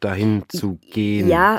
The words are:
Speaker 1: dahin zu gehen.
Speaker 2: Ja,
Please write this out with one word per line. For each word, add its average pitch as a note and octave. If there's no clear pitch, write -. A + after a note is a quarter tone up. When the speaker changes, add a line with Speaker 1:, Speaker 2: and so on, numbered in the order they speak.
Speaker 1:
dahin G2+
zu F#2+
gehen. G#2
Speaker 2:
Ja, F#3